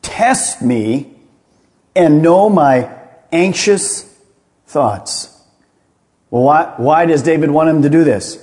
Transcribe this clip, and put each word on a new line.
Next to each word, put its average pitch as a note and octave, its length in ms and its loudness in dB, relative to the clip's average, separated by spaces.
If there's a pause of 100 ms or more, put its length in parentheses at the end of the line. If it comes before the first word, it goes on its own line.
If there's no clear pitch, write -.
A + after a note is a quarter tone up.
Test - 580 -2
me A#2+ 540 -2 (800)
and D#3 240 4
know F3+ 300 4
my C#3 440 0 (380)
anxious F#3 720 -2 (640)
thoughts." - 680 -6 (960)
Well, A#2+ 120 0
why, D3+ 340 0
why D3+ 300 0
does D3+ 160 0
David D#3+ 280 0
want D#3+ 200 0
him D#3 100 0
to C#3+ 80 2
do D#3+ 160 2
this? A2 380 -4